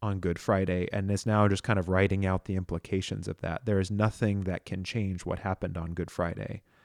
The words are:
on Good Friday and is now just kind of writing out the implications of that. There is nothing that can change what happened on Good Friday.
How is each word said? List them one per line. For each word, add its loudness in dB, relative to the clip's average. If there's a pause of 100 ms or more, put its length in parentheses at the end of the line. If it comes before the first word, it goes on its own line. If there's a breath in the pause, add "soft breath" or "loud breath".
on -2
Good 0
Friday 2
and -2
is -2
now 6
just 2
kind 2
of 0
writing 4
out 0
the -2
implications -2
of -4
that. -4
There 4
is 2
nothing 2
that -4
can -6
change -2
what -2
happened -2
on -4
Good -4
Friday. -4 (220 loud breath)